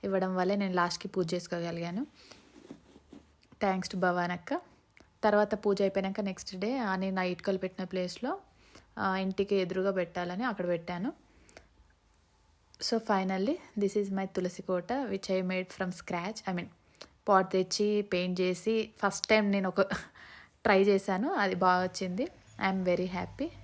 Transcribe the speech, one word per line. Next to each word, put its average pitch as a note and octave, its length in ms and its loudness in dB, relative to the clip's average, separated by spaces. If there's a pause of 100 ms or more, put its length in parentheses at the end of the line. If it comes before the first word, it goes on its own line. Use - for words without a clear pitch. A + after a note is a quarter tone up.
ఇవ్వడం F#3 320 0
వల్లే F#3 200 2
నేను G3 180 0
లాస్ట్‌కి F3 340 0
పూజ F#3 260 -2
చేసుకోగలిగాను. F3 720 -6 (1600)
Thanks F#3+ 300 0
to F#3+ 60 -2
భవాని F3 340 2
అక్క. C4+ 280 -6 (640)
తర్వాత G#3 420 4
పూజ G3+ 160 4
అయిపోయాక G3 400 0
నెక్స్ట్ F#3+ 340 -6
డే, G#3+ 220 -2
ఆ, G3+ 180 -2
నేను F#3+ 240 -2
ఆ F#3 40 0
ఇటుకలు F3+ 340 -2
పెట్టిన F#3 280 -6
ప్లేస్లో, F#3+ 540 -4 (600)
ఆ, F#3+ 180 0
ఇంటికి F#3+ 380 0
ఎదురుగా F#3 360 0
పెట్టాలని F3+ 520 -4
అక్కడ G3 240 -2
పెట్టాను. F3 460 -2 (1700)
So - 160 0
finally, F#3+ 580 0 (240)
this G3+ 240 2
is G3 120 -2
my F#3+ 100 0
తులసి F#3 360 -4
కోట, F3+ 320 -2
which G#3 320 -4
I F#3+ 160 0
made F#3 240 -2
from F#3 220 -6
scratch. F3 500 -6 (120)
I F3+ 60 -2
mean, F3 100 -4 (640)
పాట్ F#3+ 220 6
తెచ్చి, G#3 500 2
పెయింట్ F#3 400 0
చేసి, G#3+ 480 0 (160)
ఫస్ట్ - 220 0
టైమ్ G#3+ 240 4
నేను G3 180 2
ఒక G3 120 2
<laughs> - 840 -6
ట్రై G3 200 8
చేశాను. G3 500 2
అది G3+ 220 0
బాగా F3+ 280 6
వచ్చింది. F#3 440 -4 (420)
I F#3+ 60 0
am F#3+ 100 -2
very F3+ 220 2
happy. F#3 400 -6 (160)